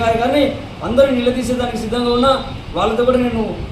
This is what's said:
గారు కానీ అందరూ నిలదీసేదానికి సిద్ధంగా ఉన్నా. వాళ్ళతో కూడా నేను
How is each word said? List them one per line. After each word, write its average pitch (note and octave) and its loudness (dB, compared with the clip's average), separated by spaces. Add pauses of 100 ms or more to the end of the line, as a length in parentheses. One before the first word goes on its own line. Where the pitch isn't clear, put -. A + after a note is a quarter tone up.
గారు A3+ 2
కానీ C#4 2 (440)
అందరూ C4+ 4
నిలదీసేదానికి A#3+ -2
సిద్ధంగా A#3+ -2
ఉన్నా. C4+ 4 (460)
వాళ్ళతో A3 0
కూడా B3+ 2
నేను A3+ -2 (280)